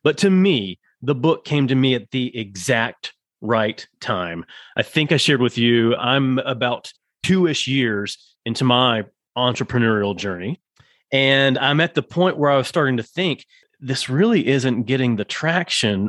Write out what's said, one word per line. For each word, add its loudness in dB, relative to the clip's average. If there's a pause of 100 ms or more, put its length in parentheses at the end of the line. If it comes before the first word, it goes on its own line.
but 0
to 4
me, 2 (200)
the -2
book 0
came 0
to 2
me 2
at -6
the -6
exact -4 (280)
right -2 (140)
time. -6 (320)
I 0
think -2
I 6
shared 2
with 0
you, 4
I'm 0
about -4 (300)
two-ish 0
years -4 (100)
into -4
my 2 (340)
entrepreneurial 0
journey. -8 (520)
And 2
I'm 2
at 0
the 0
point 0
where 2
I 4
was 0
starting 0
to -4
think, -6 (340)
this -6
really 2
isn't 0
getting 0
the -4
traction, -2